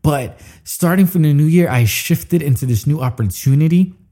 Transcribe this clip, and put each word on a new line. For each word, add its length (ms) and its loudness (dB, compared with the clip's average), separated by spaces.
But 400 -4
starting 440 0
from 160 0
the 120 2
new 100 2
year, 240 2
I 160 2
shifted 560 -2
into 260 -2
this 200 -2
new 140 -2
opportunity 920 0